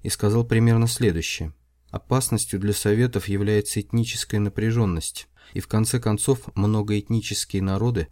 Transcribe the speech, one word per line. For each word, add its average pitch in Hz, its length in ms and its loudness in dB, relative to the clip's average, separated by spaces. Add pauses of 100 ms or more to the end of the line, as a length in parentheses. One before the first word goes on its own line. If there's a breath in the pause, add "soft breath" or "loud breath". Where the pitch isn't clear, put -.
и - 60 -6
сказал 110 360 0
примерно 117 420 4
следующее: 82 680 -2 (340)
«Опасностью 113 680 -2
для 101 140 0
Советов 107 540 0
является 101 540 0
этническая 117 580 -2
напряжённость, 104 880 -2 (260 loud breath)
и - 80 -6
в - 60 -14
конце 110 320 0
концов 120 420 0 (120)
многоэтнические 104 1080 -2
народы 98 480 0